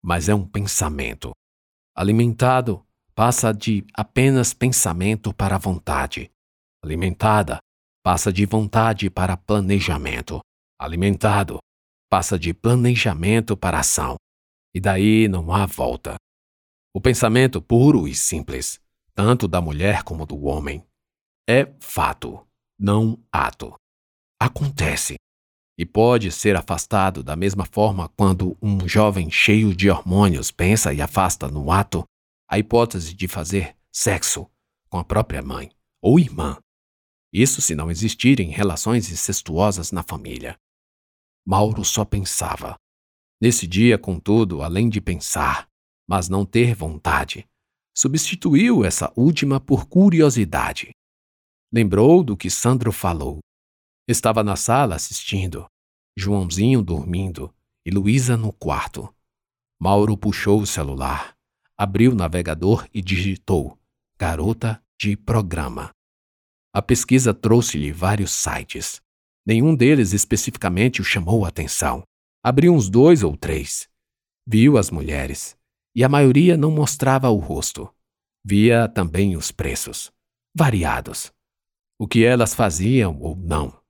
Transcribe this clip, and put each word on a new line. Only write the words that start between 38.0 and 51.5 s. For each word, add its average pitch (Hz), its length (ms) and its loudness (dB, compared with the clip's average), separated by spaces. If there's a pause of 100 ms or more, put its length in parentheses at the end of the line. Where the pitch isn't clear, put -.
relações 98 600 -2
incestuosas 90 800 -4
na 90 100 -6
família. 64 560 -12 (880)
Mauro 104 380 2
só 104 220 -2
pensava. - 720 -6 (640)
Nesse 113 260 2
dia, 104 300 4
contudo, 92 640 0
além 92 260 0
de 104 120 -4
pensar, - 640 -4 (400)
mas 90 220 -4
não 98 160 0
ter 120 280 2
vontade, 78 720 -6 (500)
substituiu 156 880 2
essa - 300 -2
última 139 440 2
por - 260 -2
curiosidade. 147 1080 2 (840)